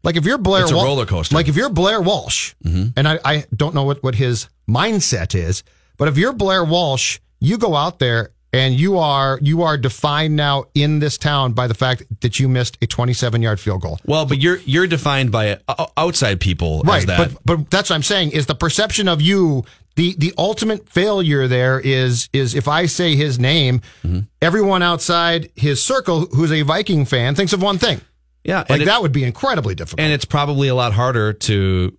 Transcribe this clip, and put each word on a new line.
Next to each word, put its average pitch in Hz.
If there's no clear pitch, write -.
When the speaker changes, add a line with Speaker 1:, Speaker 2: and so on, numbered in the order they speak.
Speaker 1:
Like, 170
if 156
you're 247
Blair 190
Speaker 2:
It's 170
a 135
Speaker 1:
Wal-, 175
Speaker 2:
roller 131
coaster. 87
Speaker 1:
like, 156
if 147
you're 247
Blair 196
Walsh, -
Speaker 2:
Mm-hmm. 90
Speaker 1:
and 139
I, 156
I 147
don't 147
know 143
what, 139
what 131
his 123
mindset 143
is, 90
but 143
if 147
you're 214
Blair 190
Walsh, 156
you 180
go 208
out 151
there 117
and 131
you 185
are, 139
you 156
are 156
defined 147
now 143
in 147
this 147
town 139
by 123
the 117
fact 127
that 117
you 135
missed 127
a 117
twenty-seven 120
yard 110
field 95
goal. 82
Speaker 2:
Well, 156
but 139
you're, 175
you're 165
defined 139
by, 104
uh, 131
outside 139
people 80
as 156
Speaker 1:
Right, 160
Speaker 2:
that. 90
Speaker 1:
but, -
but 160
that's 190
what 170
I'm 151
saying 175
is 147
the 156
perception 196
of 160
you 165
the, 175
the 160
ultimate 214
failure 175
there 127
is, 127
is 131
if 139
I 160
say 160
his 139
name, 127
Speaker 2:
Mm-hmm. 90
Speaker 1:
everyone 185
outside 170
his 143
circle 190
who's 151
a 156
Viking 160
fan 127
thinks 190
of 190
one 196
thing. 165
Speaker 2:
Yeah, 185
Speaker 1:
Like, -
Speaker 2:
and 131
it, -
Speaker 1:
that 220
would 156
be 135
incredibly 123
difficult. 151
Speaker 2:
and 156
it's 143
probably 143
a 127
lot 123
harder 113
to 95